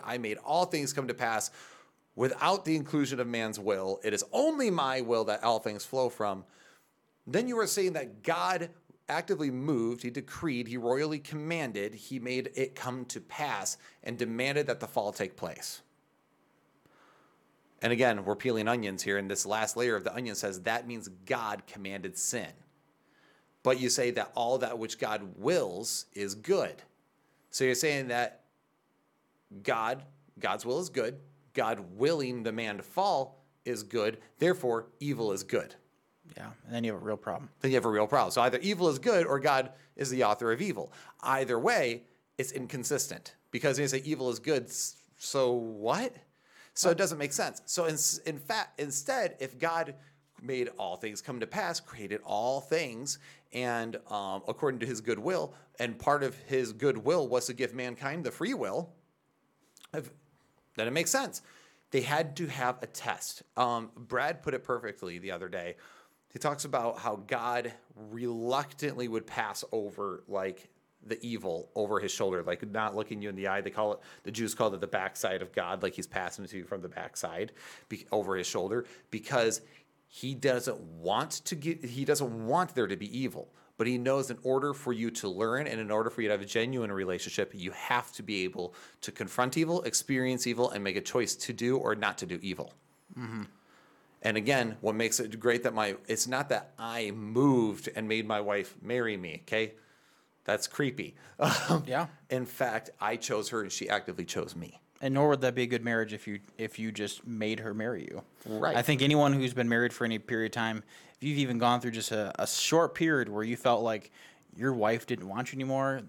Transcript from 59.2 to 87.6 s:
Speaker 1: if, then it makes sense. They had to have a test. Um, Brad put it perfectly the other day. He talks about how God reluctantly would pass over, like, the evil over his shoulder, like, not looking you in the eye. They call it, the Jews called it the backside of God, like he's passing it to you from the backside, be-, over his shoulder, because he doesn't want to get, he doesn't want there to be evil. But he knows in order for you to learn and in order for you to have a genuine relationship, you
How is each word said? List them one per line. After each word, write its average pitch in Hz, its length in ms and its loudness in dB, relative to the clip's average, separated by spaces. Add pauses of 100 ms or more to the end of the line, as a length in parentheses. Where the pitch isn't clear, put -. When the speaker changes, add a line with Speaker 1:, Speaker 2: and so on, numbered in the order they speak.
Speaker 1:
if, - 160 -6 (640)
then 110 120 0
it 120 40 0
makes 160 200 2
sense. 262 320 0 (480)
They 135 100 4
had 147 360 0
to 175 100 -4
have 127 340 -2
a - 60 -10
test. - 560 -6 (120)
Um, 120 400 0
Brad 131 460 -2
put 131 140 -2
it - 80 -4
perfectly 104 560 -4
the 95 120 -10
other 90 180 -6
day. 87 260 -6 (560)
He - 80 -10
talks 147 260 -2
about 123 320 0
how 110 200 -2 (100)
God 120 440 0 (240)
reluctantly 120 1120 -2
would 110 200 -2
pass 107 440 -2
over, 101 560 -4
like, 95 420 -4 (360)
the 110 180 -6
evil 95 520 -4
over 104 240 2
his 98 120 -2
shoulder, 92 320 0
like, 90 280 -4
not 107 240 -2
looking 104 260 -6
you 104 80 -6
in 98 60 -8
the 95 120 -4
eye. 98 140 0
They 95 80 -4
call 107 240 0
it, - 60 -6 (240)
the 101 80 -8
Jews 110 240 -2
called 110 180 2
it 92 80 -6
the 101 60 -4
backside 95 540 -2
of 90 100 -10
God, 90 320 -2
like 95 100 0
he's 90 140 -8
passing 92 380 -6
it 87 60 -12
to 104 60 -10
you 90 60 -8
from 95 180 -8
the 90 80 -10
backside, 85 640 -6 (380)
be-, - 220 -10
over 98 260 0
his 90 100 -2
shoulder, 104 380 -2 (260)
because 113 500 0 (460)
he - 260 -6
doesn't 123 460 0
want 90 520 -2 (140)
to 185 100 -4
get, 160 280 -6
he 127 220 -4
doesn't 123 420 0
want 170 260 2
there 113 140 2
to 95 80 -2
be 101 240 -8
evil. - 320 -6 (260)
But 113 100 2
he 123 100 2
knows 131 340 2
in 117 120 -6
order 135 300 2
for 139 200 -2
you 113 180 -2
to - 160 -4
learn 113 400 0
and 113 140 -4
in 107 100 -2
order 110 180 2
for 113 120 -6
you 107 80 2
to - 20 6
have 101 100 2
a 98 40 -8
genuine 113 460 0
relationship, 92 640 -2
you 92 180 -6